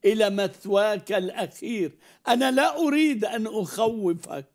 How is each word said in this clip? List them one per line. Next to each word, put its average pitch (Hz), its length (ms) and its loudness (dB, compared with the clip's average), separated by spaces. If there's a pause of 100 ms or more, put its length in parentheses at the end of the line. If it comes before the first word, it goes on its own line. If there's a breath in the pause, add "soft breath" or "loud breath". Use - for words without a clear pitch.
إلى 214 260 4
مثواك 202 800 -2
الأخير. 185 800 -4 (360 soft breath)
أنا 254 220 2
لا 294 280 2
أريد 294 460 2
أن 220 220 -4
أخوفك 202 960 -2 (100)